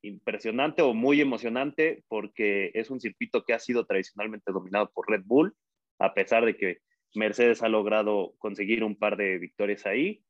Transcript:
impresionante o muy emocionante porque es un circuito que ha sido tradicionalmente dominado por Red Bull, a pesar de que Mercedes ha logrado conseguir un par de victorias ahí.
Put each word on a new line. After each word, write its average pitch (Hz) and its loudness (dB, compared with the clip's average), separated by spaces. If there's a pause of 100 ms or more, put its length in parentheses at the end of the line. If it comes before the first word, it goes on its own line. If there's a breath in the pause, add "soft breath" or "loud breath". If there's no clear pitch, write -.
impresionante 113 -4
o 131 4
muy 139 4
emocionante 135 -2
porque 104 -2
es 110 -4
un 131 -8
circuito 113 -4
que 117 0
ha 117 0
sido 120 -2
tradicionalmente 101 -4
dominado 95 -2
por - -8
Red 107 0
Bull, 139 4 (460)
a - 2
pesar 113 2
de 107 2
que 90 -4 (340)
Mercedes 110 2
ha 113 2
logrado 107 2
conseguir 104 -2
un 107 -4
par 104 0
de 95 0
victorias 101 -4
ahí. 139 -2